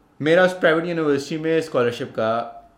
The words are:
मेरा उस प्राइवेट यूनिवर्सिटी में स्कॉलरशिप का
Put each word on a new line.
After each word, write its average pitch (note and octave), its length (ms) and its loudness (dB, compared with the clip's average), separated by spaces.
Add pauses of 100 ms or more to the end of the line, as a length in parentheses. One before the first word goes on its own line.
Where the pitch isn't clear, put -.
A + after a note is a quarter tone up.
(220)
मेरा E3+ 240 4
उस F3+ 80 2
प्राइवेट E3 320 2
यूनिवर्सिटी D#3+ 560 -2
में D#3+ 200 0
स्कॉलरशिप B2 480 -2
का A2+ 500 -4 (180)